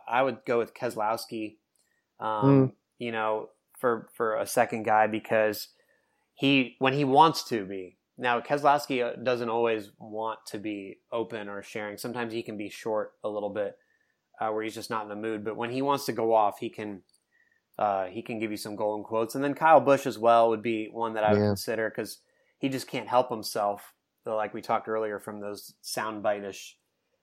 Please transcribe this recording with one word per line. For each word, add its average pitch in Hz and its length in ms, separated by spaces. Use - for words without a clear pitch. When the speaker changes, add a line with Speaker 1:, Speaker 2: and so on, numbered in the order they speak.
Speaker 1:
I 120 160
would 120 220
go 120 140
with 110 140
Keselowski, 113 840
um, 110 220
Speaker 2:
Mm. - 20
Speaker 1:
you 120 120
know, 110 380
for, 117 380
for 110 220
a 104 100
second 117 360
guy, 107 240
because 107 600
he, 135 440
when 131 140
he 143 100
wants 143 460
to 110 160
be. 92 320
Now, 123 220
Keselowski, 143 640
uh, - 180
doesn't 120 280
always 113 500
want 110 480
to - 120
be 101 400
open 110 380
or 101 140
sharing. 104 340
Sometimes 117 340
he 113 120
can 110 140
be 104 120
short 107 420
a 107 40
little 104 200
bit, 101 260
uh, 110 120
where 107 120
he's 110 120
just 110 140
not 110 140
in 107 60
the 104 80
mood. 107 260
But 107 140
when 117 140
he 127 100
wants 139 240
to 123 80
go 113 200
off, 104 260
he 117 100
can, 104 320
uh, 98 280
he 95 160
can 117 180
give 107 120
you 107 60
some 104 200
golden 107 260
quotes. 113 320
And 135 80
then 143 100
Kyle 156 280
Busch 135 240
as 113 120
well 117 300
would 110 140
be 110 280
one 113 260
that 107 100
I 107 80
would 104 80
Speaker 2:
Yeah. 104 60
Speaker 1:
consider, 107 440
'cause - 280
he 139 100
just 131 180
can't 117 220
help 127 200
himself, 104 640
though, 110 140
like 107 160
we 110 80
talked - 260
earlier, 110 320
from 107 220
those 101 320
soundbite-ish 104 920